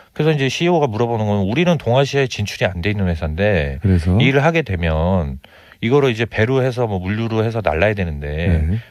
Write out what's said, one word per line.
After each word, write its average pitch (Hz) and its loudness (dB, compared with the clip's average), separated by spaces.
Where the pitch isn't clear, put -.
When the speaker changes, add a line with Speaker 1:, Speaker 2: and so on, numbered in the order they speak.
Speaker 1:
그래서 156 0
이제 139 0
씨이오가 170 0
물어보는 113 -2
건 104 0
우리는 147 2
동아시아에 135 0
진출이 - -6
안 90 -4
돼 95 -2
있는 101 0
회사인데 80 -2
Speaker 2:
그래서? 90 2
Speaker 1:
이 120 4
일을 135 4
하게 165 2
되면 82 -2
이거를 135 4
이제 117 -2
배로 123 0
해서 123 -2
뭐 98 -2
물류로 107 -2
해서 113 -2
날라야 95 0
되는데 80 -2
Speaker 2:
네. 98 0